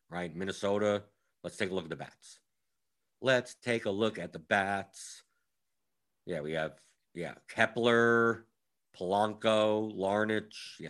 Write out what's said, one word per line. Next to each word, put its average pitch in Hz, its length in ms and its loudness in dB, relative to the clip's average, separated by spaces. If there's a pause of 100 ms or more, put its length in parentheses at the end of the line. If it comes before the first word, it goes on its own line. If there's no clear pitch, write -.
right? 87 240 -8
Minnesota, 101 720 -2 (380)
let's 87 140 -12
take 95 140 -4
a - 20 -4
look 92 100 -4
at 82 60 -12
the 80 80 -8
bats. - 420 -18 (840)
Let's 123 340 2
take 117 280 -2
a 107 80 -2
look 110 260 -2
at 87 140 -8
the - 80 -14
bats. 98 840 -2 (1040)
Yeah, 82 140 -6
we 76 140 -6
have, 78 280 -6 (320)
yeah, 80 220 -8 (140)
Kepler, 117 960 4 (520)
Polanco, 107 960 2
Larnach. 104 840 -2
Yeah, 80 100 -12